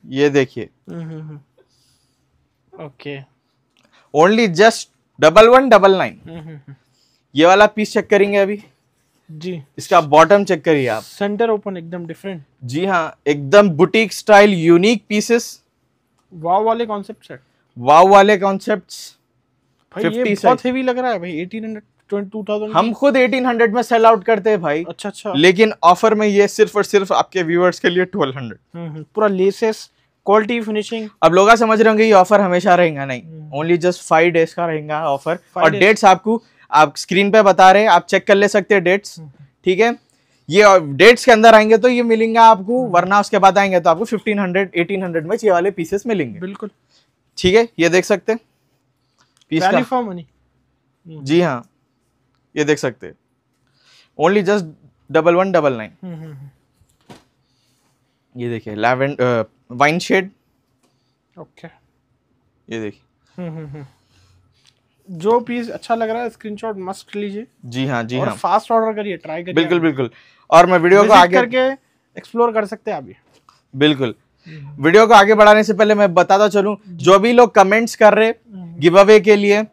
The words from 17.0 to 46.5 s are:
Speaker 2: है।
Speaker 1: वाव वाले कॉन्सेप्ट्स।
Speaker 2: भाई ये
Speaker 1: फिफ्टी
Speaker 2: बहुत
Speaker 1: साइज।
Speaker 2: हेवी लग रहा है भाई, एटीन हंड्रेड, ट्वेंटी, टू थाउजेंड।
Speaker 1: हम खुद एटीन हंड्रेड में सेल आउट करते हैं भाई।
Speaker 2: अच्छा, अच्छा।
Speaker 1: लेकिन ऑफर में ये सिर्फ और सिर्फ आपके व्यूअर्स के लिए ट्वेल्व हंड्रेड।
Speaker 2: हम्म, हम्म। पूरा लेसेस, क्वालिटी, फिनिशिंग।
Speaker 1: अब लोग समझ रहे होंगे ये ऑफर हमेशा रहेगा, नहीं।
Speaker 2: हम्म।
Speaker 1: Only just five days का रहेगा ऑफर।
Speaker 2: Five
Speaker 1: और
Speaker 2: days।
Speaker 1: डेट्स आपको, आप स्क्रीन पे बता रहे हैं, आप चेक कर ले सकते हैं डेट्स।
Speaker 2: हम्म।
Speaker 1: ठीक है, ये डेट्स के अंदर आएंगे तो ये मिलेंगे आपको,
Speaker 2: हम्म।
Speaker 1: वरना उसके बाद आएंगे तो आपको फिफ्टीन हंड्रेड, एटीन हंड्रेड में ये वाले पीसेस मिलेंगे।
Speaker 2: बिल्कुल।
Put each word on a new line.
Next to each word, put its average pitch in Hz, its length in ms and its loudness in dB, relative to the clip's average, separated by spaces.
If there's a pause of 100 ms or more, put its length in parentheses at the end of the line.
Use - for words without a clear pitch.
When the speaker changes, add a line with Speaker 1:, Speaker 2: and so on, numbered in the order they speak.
Speaker 2:
है। 131 100 -20 (380)
Speaker 1:
वाव 151 300 4
वाले 202 280 6
कॉन्सेप्ट्स। 196 800 -6 (800)
Speaker 2:
भाई 208 80 -6
ये 220 60 0
Speaker 1:
फिफ्टी 233 200 -4
Speaker 2:
बहुत 202 100 -4
Speaker 1:
साइज। 247 240 0
Speaker 2:
हेवी 254 180 -4
लग 247 160 -4
रहा 254 120 -6
है 208 80 -6
भाई, 175 140 -12
एटीन 185 320 -12
हंड्रेड, 214 180 -14 (260)
ट्वेंटी, 202 220 -8
टू 220 120 -12
थाउजेंड। 214 300 -8
Speaker 1:
हम 214 200 0
खुद 269 240 0
एटीन 254 300 0
हंड्रेड 233 280 -2
में 240 80 -2
सेल 233 240 0
आउट 220 180 2
करते 220 260 -2
हैं 208 100 -2
भाई। 160 280 -6
Speaker 2:
अच्छा, 170 200 -14
अच्छा। 202 240 -12
Speaker 1:
लेकिन 185 400 0 (100)
ऑफर 196 320 2
में 214 120 -2
ये 202 220 0
सिर्फ - 280 -2
और 202 80 -2
सिर्फ 196 280 -2
आपके 160 300 -2
व्यूअर्स 170 380 -2
के 185 100 -2
लिए 180 140 -2
ट्वेल्व 143 340 -6
हंड्रेड। 127 420 -16
Speaker 2:
हम्म, 165 120 -14
हम्म। 156 120 -16 (100)
पूरा 214 140 0
लेसेस, 196 600 -4 (360)
क्वालिटी, 220 340 0
फिनिशिंग। 214 480 -8 (140)
Speaker 1:
अब 165 100 2
लोग 202 220 4
समझ 220 260 0
रहे 220 80 4
होंगे 220 160 2
ये 220 80 2
ऑफर 208 280 4
हमेशा 180 340 0
रहेगा, 160 300 0
नहीं। 127 180 -10
Speaker 2:
हम्म। 151 400 -12
Speaker 1:
Only 170 240 -2
just 180 220 -4
five 165 260 2
days 165 180 0
का 170 140 -8
रहेगा 151 420 -8
ऑफर। 156 280 -6
Speaker 2:
Five - 200 -20
Speaker 1:
और 165 120 2
Speaker 2:
days। 196 120 -2
Speaker 1:
डेट्स 208 240 0
आपको, 208 380 2 (300)
आप 147 240 2
स्क्रीन 202 340 -2
पे 214 120 4
बता 190 300 6
रहे 202 100 4
हैं, 220 80 0
आप 170 160 2
चेक 190 200 -2
कर 208 80 4
ले 202 140 0
सकते 202 260 -2
हैं 185 100 0
डेट्स। 185 340 -4
Speaker 2:
हम्म। 156 120 -20 (340)
Speaker 1:
ठीक 180 160 -2
है, 233 180 0 (520)
ये 190 300 6
डेट्स 160 440 2
के 254 80 6
अंदर 226 220 6
आएंगे 214 240 4
तो 247 100 0
ये 247 140 -2
मिलेंगे 226 360 -2
आपको, 226 440 4
Speaker 2:
हम्म। 220 100 -6
Speaker 1:
वरना 185 280 0
उसके 202 180 -4
बाद 190 200 2
आएंगे 190 220 0
तो 165 100 0
आपको 165 140 -2
फिफ्टीन 208 340 -6
हंड्रेड, 190 380 -4
एटीन 185 260 -6
हंड्रेड 165 240 -8
में 208 180 -6
ये 208 60 2
वाले 180 200 0
पीसेस 185 360 -8
मिलेंगे। 165 340 -6
Speaker 2:
बिल्कुल। 196 300 -14 (680)